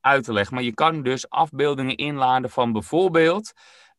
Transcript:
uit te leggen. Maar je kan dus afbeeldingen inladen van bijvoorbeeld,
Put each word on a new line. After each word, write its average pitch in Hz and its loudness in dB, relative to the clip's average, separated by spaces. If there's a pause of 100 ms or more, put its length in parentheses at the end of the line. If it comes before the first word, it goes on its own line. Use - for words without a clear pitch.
uit 139 2
te 117 -6
leggen. 101 0
Maar 127 -4
je 117 -4
kan 156 0
dus 131 -4
afbeeldingen 143 -2
inladen 131 -2
van 120 0
bijvoorbeeld, 165 2 (460)